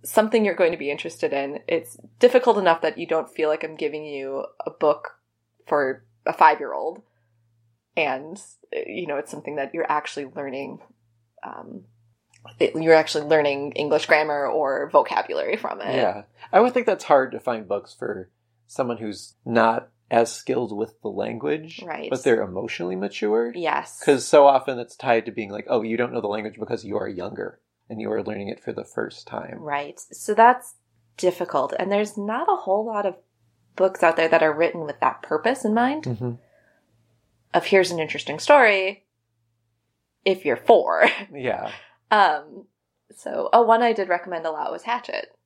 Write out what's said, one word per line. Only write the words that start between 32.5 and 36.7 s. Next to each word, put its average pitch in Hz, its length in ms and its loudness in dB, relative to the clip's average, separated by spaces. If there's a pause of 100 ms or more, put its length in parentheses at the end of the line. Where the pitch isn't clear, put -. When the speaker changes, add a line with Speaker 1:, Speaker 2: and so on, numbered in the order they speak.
Speaker 1:
whole 214 300 -2
lot 208 220 -4
of 175 80 -4 (600)
books 190 280 2
out 165 120 4
there 165 120 2
that 160 160 4
are 156 100 2
written 165 320 0
with 147 140 -10
that - 240 -2
purpose 226 420 -2
in 214 80 0
mind 262 300 0
Speaker 2:
Mm-hmm. 120 280 -6 (1200)